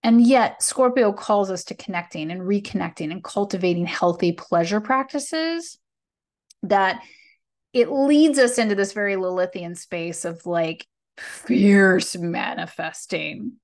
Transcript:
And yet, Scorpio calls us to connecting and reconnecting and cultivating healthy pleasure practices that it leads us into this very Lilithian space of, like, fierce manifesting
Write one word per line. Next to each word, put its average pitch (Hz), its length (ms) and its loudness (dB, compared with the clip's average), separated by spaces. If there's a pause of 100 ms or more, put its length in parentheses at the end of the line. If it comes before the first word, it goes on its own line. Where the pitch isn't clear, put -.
And 233 180 6
yet, 240 400 4
Scorpio 247 500 2
calls 202 380 0
us 180 160 -6
to - 100 -12
connecting 175 540 -8
and 185 120 -10
reconnecting 185 720 -4
and 180 120 -12
cultivating 180 600 -2
healthy 175 480 0
pleasure 175 460 -2
practices 302 1000 -4 (800)
that 190 400 0 (720)
it 240 180 2
leads 285 460 4
us 247 200 4
into 214 180 0
this 196 180 -2
very 202 220 -2
Lilithian 180 600 -4
space 170 480 -10
of, 170 220 -10
like, 165 400 -4 (320)
fierce 196 1000 4
manifesting 170 1400 -8 (100)